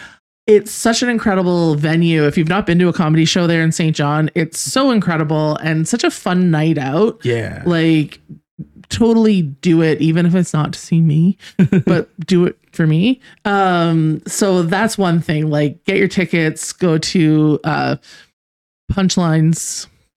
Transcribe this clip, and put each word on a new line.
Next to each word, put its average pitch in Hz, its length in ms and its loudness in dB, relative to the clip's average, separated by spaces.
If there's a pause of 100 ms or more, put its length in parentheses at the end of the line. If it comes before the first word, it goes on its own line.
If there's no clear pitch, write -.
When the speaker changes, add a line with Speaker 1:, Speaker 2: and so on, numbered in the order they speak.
(480)
Speaker 1:
it's 208 240 4
such 226 320 -2
an 247 60 0
incredible 180 640 0
venue. 160 500 2
If 143 120 0
you've 160 120 2
not 202 160 0
been 175 140 2
to 180 80 4
a 165 60 0
comedy 160 320 2
show 175 200 0
there 165 180 0
in 160 80 2
Saint 160 240 -2
John, 151 380 -2
it's 160 260 -4
so 269 300 -2
incredible 156 680 0
and 160 300 -2
such - 160 -4
a 339 60 0
fun 180 400 0
night 156 300 0
out. 165 440 -2
Speaker 2:
Yeah. 117 440 -4
Speaker 1:
Like, 160 520 0 (720)
totally 226 540 2
do 160 400 0
it, 156 180 0
even 160 240 2
if 170 80 2
it's 180 180 0
not 151 220 -2
to - 60 -14
see 165 200 -2
me, 160 380 2 (220)
Speaker 2:
<laughs> 180 260 2
Speaker 1:
but 175 240 0 (160)
do 175 220 2
it - 100 -8 (140)
for 165 160 -2
me. 185 340 0 (240)
Um, 170 800 0
so 185 380 0
that's 202 340 -2
one 170 240 2
thing. 156 300 -2
Like, 147 340 -2
get 196 120 0
your 196 100 2
tickets, 165 680 -2
go 165 240 0
to, 156 640 2
uh, 135 340 -2 (920)
Punchline's 165 960 0 (300)